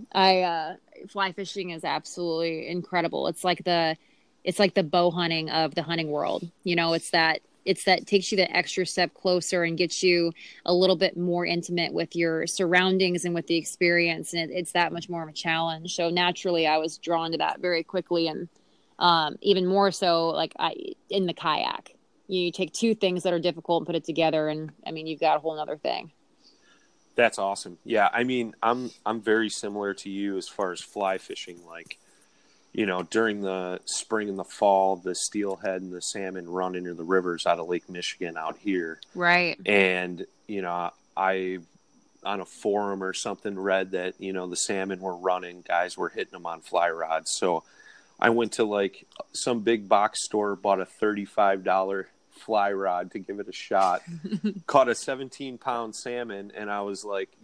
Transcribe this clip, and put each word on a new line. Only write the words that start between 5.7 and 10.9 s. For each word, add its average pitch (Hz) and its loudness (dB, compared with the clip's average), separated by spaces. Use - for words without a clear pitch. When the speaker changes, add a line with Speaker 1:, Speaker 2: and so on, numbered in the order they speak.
Speaker 1:
the 165 -2
hunting 160 -2
world. 147 -2
You 175 0
know, 165 2
it's - -2
that, 160 4
it's 190 0
that 185 4
takes 196 2
you 214 2
the 185 4
extra 180 0
step 175 0
closer 180 0
and 165 0
gets 170 0
you 175 4
a 180 4
little 185 6